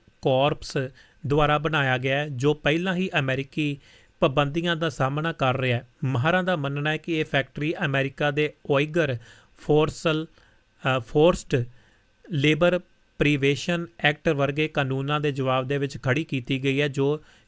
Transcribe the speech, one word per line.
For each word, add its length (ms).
ਕਾਰਪਸ 560
ਦੁਆਰਾ 300
ਬਣਾਇਆ 400
ਗਿਆ 220
ਹੈ 100
ਜੋ 240
ਪਹਿਲਾਂ 420
ਹੀ 140
ਅਮਰੀਕੀ 580
ਪਾਬੰਦੀਆਂ 560
ਦਾ 140
ਸਾਹਮਣਾ 420
ਕਰ 260
ਰਿਹਾ 200
ਹੈ। 100
ਮਾਹਰਾਂ 400
ਦਾ 120
ਮੰਨਣਾ 340
ਹੈ 80
ਕਿ 160
ਇਹ 120
ਫੈਕਟਰੀ 480
ਅਮਰੀਕਾ 460
ਦੇ 220
ਉਈਗਰ 520
ਫੋਰਸਲ 680
ਅ, 140
ਫੋਰਸਡ 640
ਲੇਬਰ 480
ਪ੍ਰੀਵੈਂਸ਼ਨ 680
ਐਕਟ 300
ਵਰਗੇ 380
ਕਾਨੂੰਨਾਂ 520
ਦੇ 120
ਜਵਾਬ 360
ਦੇ 100
ਵਿੱਚ 260
ਖੜੀ 200
ਕੀਤੀ 400
ਗਈ 180
ਹੈ, 60
ਜੋ 360